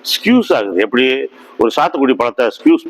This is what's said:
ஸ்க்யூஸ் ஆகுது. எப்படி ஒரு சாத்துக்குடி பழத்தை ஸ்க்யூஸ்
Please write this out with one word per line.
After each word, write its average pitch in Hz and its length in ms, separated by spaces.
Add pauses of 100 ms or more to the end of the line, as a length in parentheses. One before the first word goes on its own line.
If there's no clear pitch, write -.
ஸ்க்யூஸ் 226 500
ஆகுது. 101 280
எப்படி 131 480 (280)
ஒரு 113 180
சாத்துக்குடி 143 380
பழத்தை 120 340
ஸ்க்யூஸ் - 420